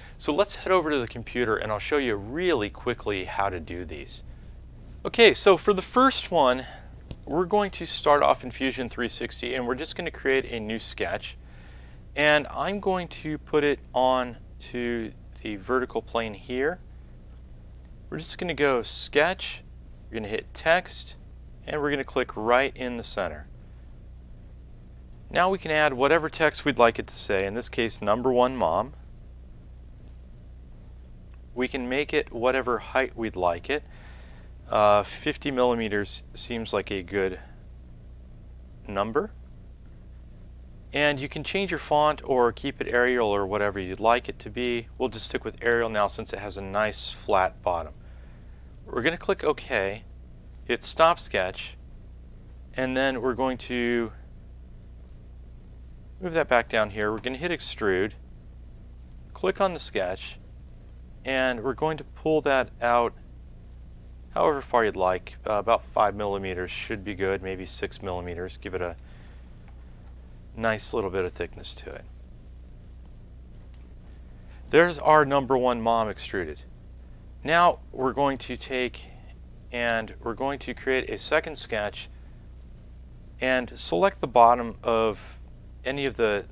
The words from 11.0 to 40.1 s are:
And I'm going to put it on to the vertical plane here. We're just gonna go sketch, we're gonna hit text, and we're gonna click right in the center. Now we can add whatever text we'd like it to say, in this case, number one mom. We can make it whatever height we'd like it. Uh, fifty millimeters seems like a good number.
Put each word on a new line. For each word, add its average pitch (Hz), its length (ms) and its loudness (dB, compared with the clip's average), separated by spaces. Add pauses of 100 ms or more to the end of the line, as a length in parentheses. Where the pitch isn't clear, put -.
And 147 360 6
I'm 175 280 -2
going 185 280 0
to 151 320 -6
put 151 240 2
it 143 160 4 (120)
on 127 460 2 (340)
to 120 420 -2 (280)
the 107 140 -6
vertical 123 480 0
plane 113 320 -2
here. 135 440 -2 (1300)
We're 160 80 -6
just - 180 -8
gonna 175 160 -2
go 135 300 4
sketch, - 800 2 (480)
we're 113 100 -4
gonna 104 80 -4
hit - 260 -4
text, - 640 0 (500)
and 147 160 -2
we're 143 80 2
gonna 139 140 0
click - 320 0
right 123 420 4
in 123 200 -4
the 113 60 -6
center. 80 440 -4 (1800)
Now 180 180 4
we 196 80 2
can 165 140 -4
add 151 220 6
whatever 151 360 6
text - 360 2
we'd 131 120 4
like 117 220 8
it - 80 -6
to - 80 -12
say, 98 320 2
in 101 80 -2
this 120 120 -4
case, 113 320 0
number 120 320 4
one 123 240 6
mom. 98 380 2 (2500)
We 127 120 2
can 127 220 -4
make 143 240 0
it 147 180 0
whatever 123 460 2
height - 400 -2
we'd 110 180 -2
like 87 360 0
it. 147 120 -2 (840)
Uh, 104 320 8
fifty - 480 -4
millimeters 117 720 2 (140)
seems 113 380 -4
like 101 180 0
a 98 100 -2
good 95 380 0 (1500)
number. 110 440 2 (1600)